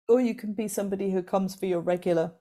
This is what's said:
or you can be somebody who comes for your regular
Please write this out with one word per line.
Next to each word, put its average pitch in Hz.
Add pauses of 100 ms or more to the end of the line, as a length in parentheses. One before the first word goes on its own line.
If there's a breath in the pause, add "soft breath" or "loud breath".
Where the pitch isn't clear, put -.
or 247
you 240
can 214
be 214
somebody 196
who 190
comes 190
for -
your 175
regular 170